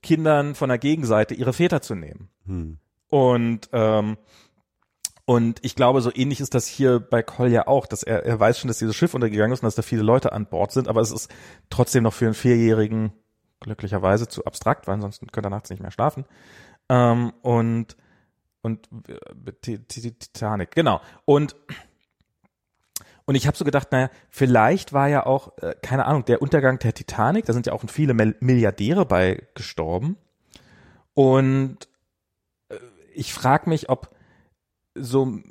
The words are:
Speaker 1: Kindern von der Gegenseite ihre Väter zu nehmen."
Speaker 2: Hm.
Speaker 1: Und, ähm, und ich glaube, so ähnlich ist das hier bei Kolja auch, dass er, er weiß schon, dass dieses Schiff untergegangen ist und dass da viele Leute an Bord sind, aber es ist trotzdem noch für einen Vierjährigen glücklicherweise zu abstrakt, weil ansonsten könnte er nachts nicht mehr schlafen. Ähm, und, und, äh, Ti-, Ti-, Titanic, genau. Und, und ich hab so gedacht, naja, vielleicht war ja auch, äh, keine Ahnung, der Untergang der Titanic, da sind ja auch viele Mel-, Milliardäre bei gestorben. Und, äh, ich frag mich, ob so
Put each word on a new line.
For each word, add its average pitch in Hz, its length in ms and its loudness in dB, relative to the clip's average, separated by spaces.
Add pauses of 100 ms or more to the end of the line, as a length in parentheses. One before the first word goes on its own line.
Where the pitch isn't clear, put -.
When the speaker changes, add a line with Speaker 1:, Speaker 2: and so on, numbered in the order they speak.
Speaker 1:
Kindern 151 520 2
von 135 140 -4
der 123 100 0
Gegenseite 123 560 0
ihre 123 180 -2
Väter 170 300 0
zu - 120 -10
nehmen." 90 340 -14 (180)
Speaker 2:
Hm. 82 320 -8 (300)
Speaker 1:
Und, 120 640 0
ähm, 110 440 0 (1080)
und 117 360 2
ich - 140 -6
glaube, 127 240 4
so 120 120 -2
ähnlich 131 280 -2
ist 139 140 -6
das 120 120 0
hier 127 320 2
bei 113 240 0
Kolja 120 460 0
auch, 117 180 2
dass - 160 -10
er, - 220 -4
er 113 160 -2
weiß 113 180 4
schon, - 100 -8
dass 113 100 -4
dieses 110 180 -4
Schiff - 180 0
untergegangen 110 380 0
ist 127 80 -4
und 117 60 -2
dass 107 100 0
da 113 60 -2
viele 113 200 -2
Leute 117 300 2
an 104 140 -6
Bord 90 260 -4
sind, 131 160 -2
aber 110 140 2
es 113 100 -2
ist - 180 -12 (380)
trotzdem 120 340 0
noch 117 120 0
für 123 100 -2
einen 110 100 0
Vierjährigen 110 760 2 (480)
glücklicherweise 101 680 -2
zu - 200 -12
abstrakt, - 420 -4
weil 95 60 -2
ansonsten 104 360 -10
könnte 101 180 -8
er - 20 -4
nachts - 200 -10
nicht 98 120 -12
mehr - 100 -14
schlafen. 135 320 -2 (640)
Ähm, 120 440 2 (100)
und, 117 540 -2 (680)
und, 113 260 -8 (180)
äh, - 540 -20
Ti-, 110 260 -10
Ti-, 117 320 -14
Titanic, 104 540 -6
genau. 110 280 0 (260)
Und, 143 280 2 (1700)
und 135 100 0
ich 131 100 0
hab 143 100 0
so 170 80 -6
gedacht, 143 280 -2
naja, 131 180 0 (200)
vielleicht 127 640 2
war 139 160 2
ja 143 180 0
auch, 131 320 -2
äh, 82 220 -6
keine 131 260 -2
Ahnung, 139 180 0
der - 180 2
Untergang 135 380 2
der 110 140 0
Titanic, 151 520 -2
da 113 60 0
sind 117 140 0
ja - 60 -2
auch - 140 -6
viele 139 280 0
Mel-, 110 260 2
Milliardäre 123 680 2
bei 92 480 0
gestorben. 95 600 -6 (1000)
Und, 135 760 2 (800)
äh, - 80 -16 (380)
ich - 180 -10
frag - 360 0
mich, 160 200 -2
ob - 220 -6 (840)
so 131 440 -2 (120)